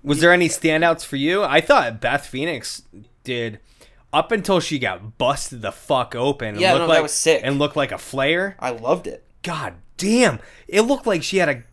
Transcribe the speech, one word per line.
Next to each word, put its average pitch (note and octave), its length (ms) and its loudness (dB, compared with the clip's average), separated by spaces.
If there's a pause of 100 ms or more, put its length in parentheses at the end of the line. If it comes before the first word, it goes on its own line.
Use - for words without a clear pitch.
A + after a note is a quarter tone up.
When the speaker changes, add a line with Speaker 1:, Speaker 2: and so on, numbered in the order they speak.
Speaker 1:
Was C#3+ 180 0
there E3+ 120 8
any F3+ 160 4
standouts D#3+ 560 0
for - 120 -8
you? E3 280 0
I D3 160 2
thought D#3 400 2
Beth B2+ 260 -2
Phoenix C#3 560 -8 (420)
did, A#2 340 -6 (540)
up D3+ 200 0
until G3 280 2
she D#3 180 -4
got G#2 400 -6
busted B2+ 440 -2
the G2 100 -6
fuck - 420 -2
open. B2+ 360 -2
And G#2 100 -6
Speaker 2:
Yeah, F#3 140 4
Speaker 1:
looked - 80 2
Speaker 2:
no, E3 60 0
Speaker 1:
like, D#3+ 100 6
Speaker 2:
that D#3+ 40 4
was D3+ 100 -4
sick. D#3+ 320 2
Speaker 1:
and C#3 140 0
looked D3 180 0
like C#3 160 -2
a F2+ 60 -8
flare. E3+ 600 -2
Speaker 2:
I B2+ 120 -4
loved B2 360 -2
it. - 180 -12 (180)
Speaker 1:
God C#3+ 320 -8 (220)
damn. G#3 420 2 (300)
It G3+ 140 2
looked B3+ 240 0
like F#3 160 0
she F#3+ 160 -2
had E3+ 100 2
a B2 140 -4 (100)